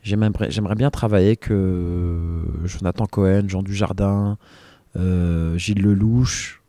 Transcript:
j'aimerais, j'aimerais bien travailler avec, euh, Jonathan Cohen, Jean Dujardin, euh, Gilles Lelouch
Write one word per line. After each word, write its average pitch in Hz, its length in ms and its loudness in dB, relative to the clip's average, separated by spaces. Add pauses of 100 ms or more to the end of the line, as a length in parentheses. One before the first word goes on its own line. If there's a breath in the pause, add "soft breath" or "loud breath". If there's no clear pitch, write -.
j'aimerais, 107 460 -2
j'aimerais 104 260 -2
bien 127 140 0
travailler 104 380 2
avec, 110 240 0
euh, 87 920 -2 (200)
Jonathan 90 420 -2
Cohen, 98 420 2
Jean 95 140 -4
Dujardin, 101 760 0 (580 loud breath)
euh, 87 640 0
Gilles 101 240 -2
Lelouch 110 880 2